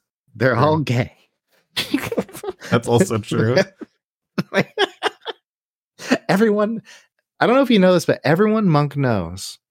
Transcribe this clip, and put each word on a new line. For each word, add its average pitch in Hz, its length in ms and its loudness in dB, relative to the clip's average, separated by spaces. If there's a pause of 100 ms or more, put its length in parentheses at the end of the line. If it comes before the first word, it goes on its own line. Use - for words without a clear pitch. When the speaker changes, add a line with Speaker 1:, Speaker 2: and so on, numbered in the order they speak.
(340)
Speaker 1:
They're 117 220 0
all 151 300 2
Speaker 2:
Yeah. 120 180 0
Speaker 1:
gay. 92 80 -16 (640)
Speaker 2:
<laughs> - 340 -6 (600)
That's 120 180 -2
also 117 300 2
true. 117 380 0 (960)
Speaker 1:
<laughs> - 240 -2 (1500)
Everyone, 214 540 0 (580)
I 151 60 2
don't 226 100 4
know 277 60 4
if 262 80 0
you 226 80 6
know 185 140 6
this, 170 140 0
but - 180 0
everyone 214 440 2
Monk 147 280 0
knows. 98 640 -4 (120)